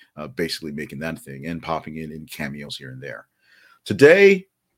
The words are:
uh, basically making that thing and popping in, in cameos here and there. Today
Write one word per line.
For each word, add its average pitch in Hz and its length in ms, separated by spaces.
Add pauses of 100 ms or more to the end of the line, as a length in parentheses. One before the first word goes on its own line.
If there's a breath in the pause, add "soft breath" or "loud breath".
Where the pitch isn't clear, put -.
(160 soft breath)
uh, 76 100
basically 78 460
making 71 280
that 80 200
thing 67 260
and 82 160
popping 80 360
in, 80 120
in 78 160
cameos 71 500
here 67 140
and 65 100
there. 64 280 (560 soft breath)
Today 185 640 (300)